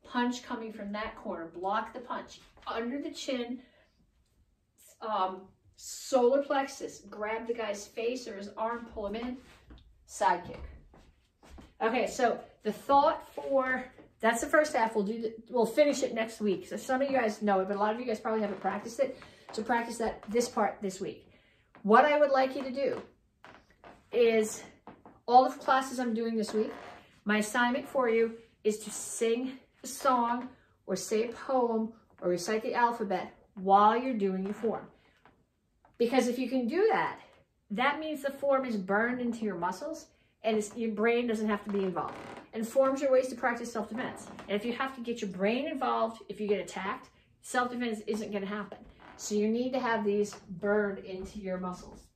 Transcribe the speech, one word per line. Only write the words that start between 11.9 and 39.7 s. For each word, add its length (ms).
so 340
the 100
thought 600
for, 500
that's 200
the 60
first 280
half. 200
We'll 100
do 160
the, 140
we'll 160
finish 360
it 120
next 260
week. 260
So 100
some 260
of 80
you 60
guys 260
know 180
it, 80
but 80
a 20
lot 160
of 60
you 60
guys 140
probably 200
haven't 200
practiced 400
it. 180
So 100
practice 360
that, 300
this 200
part 320
this 200
week. 300
What 240
I 120
would 120
like 260
you 60
to 100
do 300
is 500
all 180
of 140
the 60
classes 340
I'm 160
doing 220
this 180
week, 180
my 120
assignment 480
for 220
you 300
is 160
to 100
sing 680
a 40
song 600
or 100
say 320
a 40
poem 600
or 80
recite 320
the 120
alphabet 600
while 420
you're 180
doing 300
your 100
form. 320
Because 280
if 120
you 100
can 180
do 240
that, 300
that 300
means 220
the 80
form 340
is 120
burned 440
into 240
your 120
muscles 500